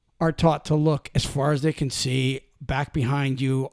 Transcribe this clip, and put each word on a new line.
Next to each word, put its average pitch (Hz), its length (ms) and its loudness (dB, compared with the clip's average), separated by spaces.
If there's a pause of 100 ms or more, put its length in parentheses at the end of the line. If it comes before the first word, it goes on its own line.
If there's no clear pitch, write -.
(200)
are 165 120 2
taught 156 340 2
to 156 100 0
look 151 400 0
as - 100 2
far 139 260 0
as 143 100 0
they 156 120 0
can 143 160 -4
see, 131 520 -2 (200)
back 135 320 -4
behind 135 480 0
you, 131 320 0